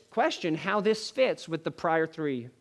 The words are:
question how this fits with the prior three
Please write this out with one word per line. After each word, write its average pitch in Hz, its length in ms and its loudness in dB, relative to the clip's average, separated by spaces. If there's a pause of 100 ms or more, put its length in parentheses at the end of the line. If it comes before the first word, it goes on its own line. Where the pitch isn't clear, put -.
question 202 460 0
how 190 240 0
this 214 320 0
fits 247 380 0
with 160 160 -4
the 160 60 -4
prior 160 360 2
three 139 420 -4 (120)